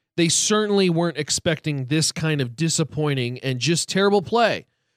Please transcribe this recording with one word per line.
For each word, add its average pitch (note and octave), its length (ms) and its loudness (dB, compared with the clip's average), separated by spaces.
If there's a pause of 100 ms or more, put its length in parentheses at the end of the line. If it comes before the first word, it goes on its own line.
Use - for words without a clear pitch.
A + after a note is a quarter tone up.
(180)
They E3+ 100 4
certainly G3+ 640 2
weren't E3+ 260 0
expecting D3 680 -2
this D3+ 260 0
kind D3+ 300 -2
of A#2 140 -6
disappointing D3 800 -2
and C3 200 -4
just D3+ 300 0
terrible G3+ 320 2
play. F#3+ 460 2 (300)